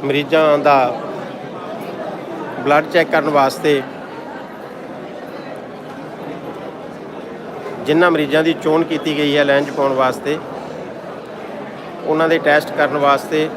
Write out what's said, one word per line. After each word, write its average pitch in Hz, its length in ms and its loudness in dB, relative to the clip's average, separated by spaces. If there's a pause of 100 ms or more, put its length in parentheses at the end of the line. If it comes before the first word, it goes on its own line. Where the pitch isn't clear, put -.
ਮਰੀਜ਼ਾਂ 147 540 4
ਦਾ 143 180 8 (1900)
ਬਲੱਡ 147 280 4
ਚੈੱਕ 165 180 4
ਕਰਨ 156 200 2
ਵਾਸਤੇ 139 500 4 (4000)
ਜਿਨ੍ਹਾਂ 165 240 6
ਮਰੀਜ਼ਾਂ 151 340 2
ਦੀ 160 180 4
ਚੋਣ 160 220 2
ਕੀਤੀ 156 320 -2
ਗਈ 147 200 2
ਹੈ 147 80 6
ਲਾਈਨ 143 200 4
'ਚ 143 60 -4
ਪਾਉਣ 139 240 2
ਵਾਸਤੇ, 131 440 2 (1700)
ਉਹਨਾਂ 160 220 2
ਦੇ 165 100 4
ਟੈਸਟ 147 380 4
ਕਰਨ 147 220 2
ਵਾਸਤੇ 143 580 2